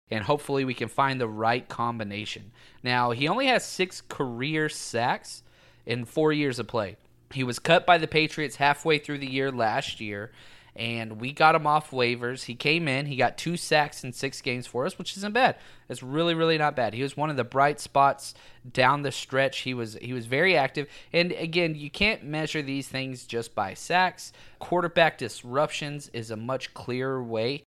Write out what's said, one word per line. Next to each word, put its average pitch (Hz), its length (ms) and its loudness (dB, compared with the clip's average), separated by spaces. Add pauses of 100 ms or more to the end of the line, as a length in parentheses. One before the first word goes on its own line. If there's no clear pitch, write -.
(120)
and 107 140 -2
hopefully 143 380 0
we 127 120 -2
can 113 140 -4
find 135 300 0
the 123 80 0
right 110 400 0
combination. 107 840 -6 (320)
Now, 123 260 4
he 120 180 0
only 240 200 2
has 240 180 2
six - 340 -4
career 147 680 -2
sacks - 720 -4 (460)
in 120 180 -4
four 156 260 2
years 143 280 0
of 110 80 -4
play. 107 300 -4 (340)
He 135 120 -2
was 123 160 -4
cut 175 260 4
by 175 140 8
the 156 80 -2
Patriots 151 480 0
halfway 143 420 2
through 147 220 -4
the 139 100 -6
year 135 220 0
last 120 500 -2
year, 107 300 -8 (440)
and 113 460 -6
we 127 100 -6
got 156 220 6
him 156 140 4
off 151 240 2
waivers. 123 540 0
He 120 100 -8
came 160 320 2
in, 139 180 0
he 143 120 -6
got 123 200 2
two 170 180 -4
sacks 151 480 0
in 127 100 -8
six - 280 -6
games 123 240 -4
for 127 220 -4
us, 190 100 -8
which - 180 -10
isn't 202 180 -6
bad. 240 240 4 (300)
That's 123 140 -8
really, 156 320 0
really 165 240 4
not 151 180 2
bad. 110 200 0
He 127 80 -2
was 139 120 -4
one 147 140 -2
of 147 80 -4
the 123 60 0
bright 139 360 2
spots - 540 2 (400)
down 135 300 4
the 139 80 0
stretch. 131 480 0
He 127 160 -4
was, 110 260 -6
he 120 100 -8
was 123 140 -6
very 156 320 4
active. 139 300 0 (260)
And 175 200 4
again, 165 420 0
you 143 160 -10
can't 208 320 0
measure 151 400 -2
these 139 240 -4
things 131 380 -6
just 117 280 -6
by 95 220 -4
sacks. 175 580 0 (240)
Quarterback 170 640 2
disruptions 143 920 -4
is 113 180 -6
a 110 40 -6
much 120 380 -6
clearer 127 500 -4
way 117 480 -2